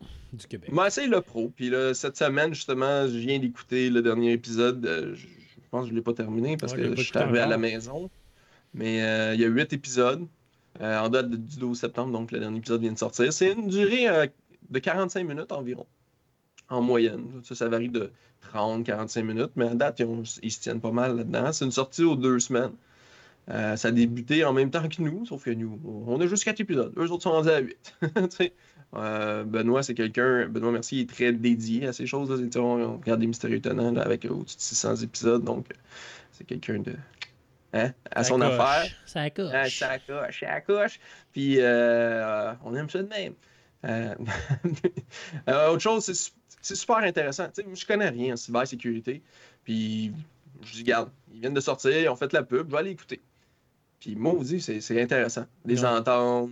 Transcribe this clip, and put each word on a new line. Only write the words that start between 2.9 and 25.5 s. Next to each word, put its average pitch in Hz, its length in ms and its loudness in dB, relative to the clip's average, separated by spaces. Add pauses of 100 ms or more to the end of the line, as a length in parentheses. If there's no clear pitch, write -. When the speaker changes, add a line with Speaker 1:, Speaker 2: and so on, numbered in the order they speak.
Speaker 2:
je 117 100 -2
viens 135 220 0
d'écouter 127 500 0
le 120 120 4
dernier 117 300 4
épisode. 117 540 0
Euh, 82 300 -2
je, - 100 -18
je - 460 -20
pense 123 120 -2
que 117 60 -8
je 113 40 -4
l'ai 113 80 0
pas 117 100 0
terminé 117 440 -2
parce - 160 -6
Speaker 1:
Ouais, 127 60 -6
Speaker 2:
que 120 60 0
Speaker 1:
je 120 60 0
l'ai 117 40 -2
pas 123 60 0
Speaker 2:
je 120 60 -2
suis - 40 -8
Speaker 1:
écouté 117 140 2
Speaker 2:
arrivé 120 160 4
à 113 60 4
la 113 100 2
Speaker 1:
encore. 113 40 0
Speaker 2:
maison. 117 500 -4 (640)
Mais, 110 280 -2
euh, 110 320 0
il 113 60 2
y 113 40 6
a 113 40 6
huit 131 240 2
épisodes, 135 540 2 (540)
euh, 110 180 0
en 113 100 2
date 123 220 2
de, 117 60 -2
du 113 200 -10
douze 123 240 -4
septembre, 123 320 -2
donc 113 180 -4
le 117 100 -4
dernier 110 180 -4
épisode 117 220 -2
vient 113 120 0
de 107 60 -8
sortir. 120 340 2
C'est 185 200 4
une 214 160 -4
durée, 208 400 4
euh, 160 180 4 (420)
de 127 100 -4
quarante-cinq 180 460 0
minutes 151 280 -6
environ, 131 340 -8 (840)
en 123 140 0
moyenne. 120 600 2
Ça, 127 120 -14
ça 117 140 -2
varie 117 200 0
de 113 220 -2 (300)
trente, 110 440 -2
quarante-cinq 110 400 -2
minutes, 110 320 -2
mais 120 100 2
à 120 80 0
date, 139 240 0
ils 120 60 0
ont, 117 180 -4 (200)
ils 110 100 -6
se - 80 -10
tiennent 117 200 -6
pas 113 120 -4
mal 120 240 0
là-dedans. 117 360 -2
C'est 147 120 -4
une 127 80 0
sortie 135 320 0
aux 165 100 6
deux 127 240 4
semaines. 120 340 0 (800)
Euh, 110 260 -2
ça 113 120 0
a - 20 2
débuté 120 540 4
en 139 80 4
même 131 180 4
temps 165 180 -2
que 160 140 -4
nous, 165 220 -2
sauf 147 200 -8
que 123 60 -2